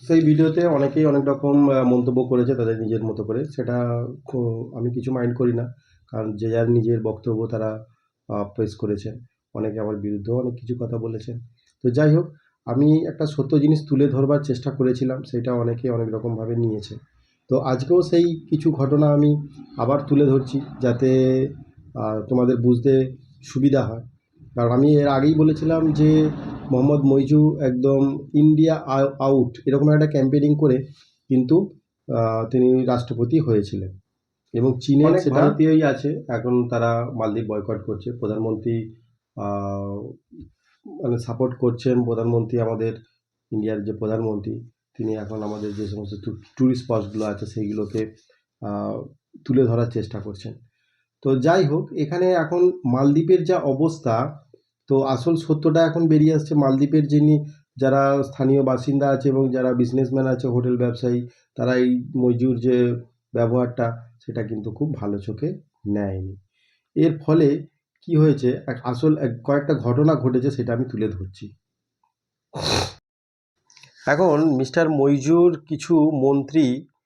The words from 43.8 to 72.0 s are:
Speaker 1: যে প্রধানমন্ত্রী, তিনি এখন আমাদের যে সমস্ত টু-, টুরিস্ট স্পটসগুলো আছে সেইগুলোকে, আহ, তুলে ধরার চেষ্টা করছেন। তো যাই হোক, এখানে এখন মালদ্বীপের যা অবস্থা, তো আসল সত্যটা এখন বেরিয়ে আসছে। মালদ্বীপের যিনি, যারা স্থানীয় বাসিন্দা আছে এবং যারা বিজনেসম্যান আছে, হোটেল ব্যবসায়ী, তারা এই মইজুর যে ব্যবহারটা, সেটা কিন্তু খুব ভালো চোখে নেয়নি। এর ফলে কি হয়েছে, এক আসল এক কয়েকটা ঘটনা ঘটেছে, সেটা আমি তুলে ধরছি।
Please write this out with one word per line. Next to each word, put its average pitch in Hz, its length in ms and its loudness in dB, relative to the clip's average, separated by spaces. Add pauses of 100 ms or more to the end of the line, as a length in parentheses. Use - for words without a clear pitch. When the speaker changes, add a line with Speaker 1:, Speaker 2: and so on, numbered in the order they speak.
Speaker 1:
যে 107 100 -8
প্রধানমন্ত্রী, 110 600 -4 (440)
তিনি 110 180 -4
এখন 107 280 -10
আমাদের 104 320 -8
যে 104 120 -8
সমস্ত 101 280 -10 (100)
টু-, 104 160 -10 (160)
টুরিস্ট 127 260 0
স্পটসগুলো 107 420 -4
আছে 104 200 -6
সেইগুলোকে, 107 560 -6 (600)
আহ, 104 360 -8 (480)
তুলে 131 180 2
ধরার 117 280 0
চেষ্টা 107 280 -8
করছেন। 104 340 -14 (680)
তো 135 180 0
যাই 170 260 2
হোক, 147 280 -4
এখানে 175 380 -2
এখন 175 300 0 (240)
মালদ্বীপের 143 580 2
যা 180 140 0
অবস্থা, 139 580 -2 (720)
তো 135 160 2
আসল 135 320 0
সত্যটা 160 500 0
এখন 165 220 0
বেরিয়ে 156 280 4
আসছে। 151 200 -2
মালদ্বীপের 143 520 2
যিনি, 147 380 4 (320)
যারা 139 460 2
স্থানীয় 139 400 2
বাসিন্দা 135 460 0
আছে 135 200 0
এবং 135 220 2
যারা 127 220 0
বিজনেসম্যান 127 540 0
আছে, 127 200 -2
হোটেল 123 300 0
ব্যবসায়ী, 123 500 -2 (280)
তারা 123 200 -2
এই 127 140 2 (260)
মইজুর 123 440 0
যে 123 180 2 (560)
ব্যবহারটা, 117 540 0 (380)
সেটা 113 180 -8
কিন্তু 110 280 -8
খুব 147 240 -6
ভালো 101 240 -6
চোখে 113 300 -8 (380)
নেয়নি। 98 480 -4 (600)
এর 156 300 2
ফলে 156 420 2 (340)
কি 170 140 -4
হয়েছে, 139 340 4 (180)
এক 120 160 -8
আসল 151 340 0
এক 131 140 -2 (120)
কয়েকটা 143 300 0
ঘটনা 127 420 2
ঘটেছে, 127 360 0
সেটা 120 220 -4
আমি 123 180 -2
তুলে 107 160 -4
ধরছি। 95 380 -10 (2500)